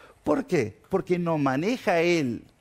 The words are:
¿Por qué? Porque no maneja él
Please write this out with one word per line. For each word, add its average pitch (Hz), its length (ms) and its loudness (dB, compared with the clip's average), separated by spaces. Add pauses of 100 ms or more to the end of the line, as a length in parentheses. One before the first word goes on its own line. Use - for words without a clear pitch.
(220)
¿Por - 240 0
qué? 123 420 -2
Porque 180 300 -2
no 170 200 -2
maneja 165 640 0
él 160 440 0 (160)